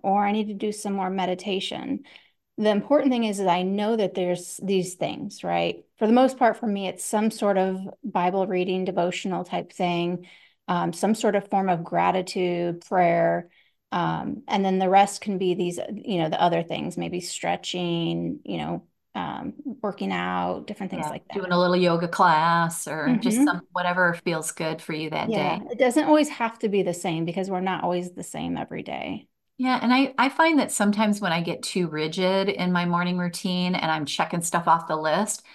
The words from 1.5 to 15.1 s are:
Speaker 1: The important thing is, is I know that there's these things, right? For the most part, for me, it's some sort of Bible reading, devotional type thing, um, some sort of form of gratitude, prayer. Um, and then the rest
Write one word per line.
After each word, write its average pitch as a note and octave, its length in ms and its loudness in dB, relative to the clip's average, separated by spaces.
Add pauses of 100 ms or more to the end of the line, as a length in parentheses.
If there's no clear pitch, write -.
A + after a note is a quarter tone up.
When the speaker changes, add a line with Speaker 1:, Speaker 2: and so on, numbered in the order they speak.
Speaker 1:
The G#3+ 140 2
important C4+ 400 2
thing A#3+ 140 0
is, G3+ 140 -2
is F#3+ 80 0
I F3+ 160 4
know G#3 320 0
that F#3+ 200 0
there's F3+ 480 -2
these F#3 320 0
things, - 480 -6
right? E3+ 420 -2 (140)
For G#3+ 80 2
the A3+ 60 6
most B3+ 260 6
part, A3 180 4
for A#3 100 -6
me, G3+ 200 -2
it's - 180 -8
some A3 260 0
sort G3+ 260 0
of F#3+ 220 2 (240)
Bible F#3 440 0
reading, F#3 380 0
devotional F3+ 580 -2
type F3 280 -6
thing, F3 560 -2 (400)
um, F3 240 0
some G#3 240 2
sort G#3+ 200 2
of G3 140 -2
form F#3+ 200 2
of E3 140 0
gratitude, F3 960 0
prayer. E3+ 680 2 (420)
Um, E3 560 -2
and G3 180 0
then F#3+ 140 2
the F#3+ 100 2
rest G3 320 4